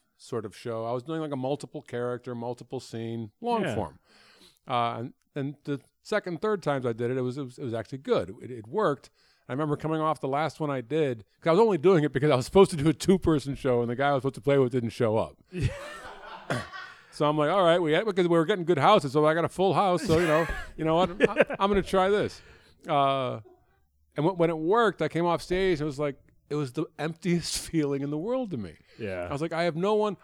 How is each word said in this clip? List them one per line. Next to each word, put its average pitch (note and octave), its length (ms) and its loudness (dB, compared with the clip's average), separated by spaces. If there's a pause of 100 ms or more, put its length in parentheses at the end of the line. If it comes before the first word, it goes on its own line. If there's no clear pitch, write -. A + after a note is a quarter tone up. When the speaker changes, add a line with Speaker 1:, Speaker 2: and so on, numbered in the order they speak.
(180)
Speaker 1:
sort A2 280 -8
of F#2 100 -14
show. A2+ 300 -8
I A#2 80 -4
was B2+ 100 -6
doing, D#3+ 180 -6
like, D3+ 120 -6
a - 40 -4
multiple C3+ 440 -6
character, B2 520 -6
multiple A#2+ 460 -10
scene, A2+ 520 -8 (100)
long A#3 220 -2
Speaker 2:
Yeah. C3 120 -4
Speaker 1:
form. D#2+ 240 -6 (680)
Uh, A#2+ 320 -2
and, B2 140 -10 (220)
and C#3+ 200 -6 (100)
the C#3+ 160 -6 (200)
second, F#3 400 -4
third G#3+ 220 -2
times C#3 220 -2
I A#2 80 0
did A#2+ 180 -4
it, C3 60 -2
it C3 40 -2
was, B2+ 160 -4
it C#3+ 60 -6
was, B2 140 -14
it D3 60 -12
was A2+ 100 -6
actually A2+ 260 -8
good. B2+ 420 -2
It, A#2 100 -12
it A2 160 -14
worked. D#3 420 -2 (400)
I B2+ 40 -6
remember D3 240 -2
coming D#3 220 -2
off D#3 220 -2
the C#3+ 80 -4
last C#3+ 320 -2
one D3+ 80 -2
I C3+ 120 -4
did, C3 440 -2 (160)
'cause E3 80 0
I - 20 6
was F3 100 4
only G#3+ 160 4
doing D#3 280 6
it C#3+ 80 -2
because C#3+ 180 2
I C3 40 6
was B2 100 2
supposed F#3+ 260 6
to E3+ 60 -6
do C#3+ 120 2
a D3 40 6
two-person D#3 640 2
show, B2 260 2
and A#2 80 -2
the A#2+ 60 -4
guy C#3 140 0
I C#3+ 40 2
was C3 80 0
supposed C3+ 140 -2
to B2 60 -16
play C#3+ 180 4
with B2 120 4
didn't A#2 200 0
show A2+ 260 2
up. E2 200 -2 (140)
Speaker 2:
<laughs> F3+ 80 -8 (1500)
Speaker 1:
So D3+ 160 0
I'm D3+ 100 2
like, D3 120 2
"All F#3+ 140 4
right, E3+ 180 6
we D#3 100 2
had," F#3 140 2
because F3+ 240 2
we E3+ 80 4
were D#3+ 80 4
getting F#3 180 0
good D#3+ 140 2
houses, C#3+ 340 6
so D3+ 140 4
I D#3 80 6
got E3 100 0
a D3+ 60 0
full F#3 240 2
house. F3+ 300 2
So, E3 160 4
you F3 80 2
know, D#3 200 2 (140)
Speaker 2:
<laughs> - 160 -16
Speaker 1:
you D#3+ 80 -4
know D#3+ 100 2
what? F3+ 140 2
I'm, G#3 340 2 (160)
I'm G3+ 100 2
gonna G3+ 120 2
try F#3+ 280 2
this. F#3+ 320 -2 (460)
Uh, C3+ 520 0 (760)
and D3 100 0
w-, F#3 100 0
when E3+ 140 2
it E3 80 -2
worked, F#3+ 440 2
I D3+ 80 0
came E3+ 160 -2
off E3+ 160 0
stage, F#3 380 0
and - 20 -4
it D3+ 40 -4
was C#3+ 140 -6
like, C#3+ 160 -2 (340)
it C#3+ 60 -4
was C#3+ 160 -4
the D3+ 140 -4 (120)
emptiest D#3+ 640 -2
<laughs> - 100 -12
feeling C#3+ 340 0
in C#3+ 60 -4
the D3+ 80 -4
world A#3 340 -4
to C#3 60 -6
me. F2+ 160 -8 (240)
Speaker 2:
Yeah. F#2 320 -6
Speaker 1:
I D3 40 -6
was C#3 80 -4
like, E3 100 -4
"I E3 120 -2
have E3+ 120 0
no G3 200 0
one." G#3 280 0